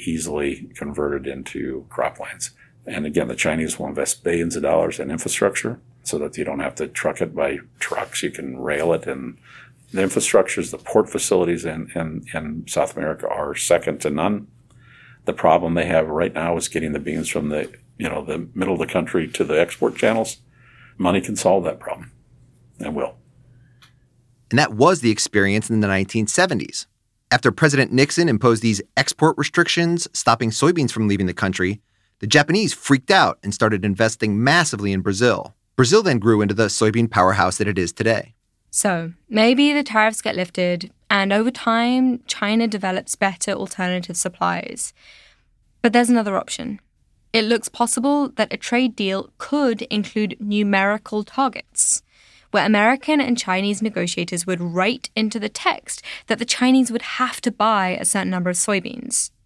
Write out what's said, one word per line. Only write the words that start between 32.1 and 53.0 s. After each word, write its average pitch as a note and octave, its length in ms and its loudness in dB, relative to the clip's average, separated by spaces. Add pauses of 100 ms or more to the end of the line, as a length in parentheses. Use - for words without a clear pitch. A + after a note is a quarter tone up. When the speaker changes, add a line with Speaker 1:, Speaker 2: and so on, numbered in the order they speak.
Speaker 2:
the G#2+ 80 -6
Japanese D#3 460 4
freaked - 380 0
out D3+ 320 4
and G2 100 -4
started G#2 300 2
investing G#2+ 580 0
massively B2+ 520 2
in F#2+ 80 0
Brazil. G2+ 520 2 (220)
Brazil C3+ 260 6
then D3+ 180 2
grew G#2 220 6
into G2+ 120 2
the G#2+ 140 2
soybean A2+ 440 2
powerhouse F#2 460 4
that G2+ 100 0
it G2 100 0
is F2 140 0
today. A2 420 -2 (380)
Speaker 3:
So E3+ 400 -2 (160)
maybe B3 460 4
the C#4+ 100 0
tariffs A3 380 0
get G#3+ 160 -4
lifted, F3 540 -2 (180)
and G3 240 2
over A3 180 2
time, A#3+ 760 0
China A3 400 0
develops F#3+ 500 -4
better G3 340 -2
alternative F3+ 640 -4
supplies. - 800 -4 (880)
But A#3 100 2
there's A#3+ 180 4
another G#3 280 2
option. - 420 -6 (540)
It A3+ 100 2
looks A#3 260 0
possible C#4 600 0
that A3 240 -4
a A3 40 -6
trade B3 380 0
deal F#3+ 420 -2
could C4 460 0
include G#3 560 -2
numerical G#3 840 0
targets, - 800 -2 (480)
where F#3+ 140 2
American A#3+ 540 4